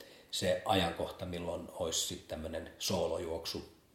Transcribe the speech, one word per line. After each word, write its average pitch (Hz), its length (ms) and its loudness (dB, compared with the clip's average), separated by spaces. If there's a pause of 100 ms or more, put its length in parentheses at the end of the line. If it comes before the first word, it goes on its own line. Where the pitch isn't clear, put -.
(320)
se 90 340 4
ajankohta, 90 600 2
milloin 85 480 -4
olisi - 340 0
sitten 87 200 -6
tämmönen 80 420 -6 (100)
soolojuoksu, 82 960 0 (220)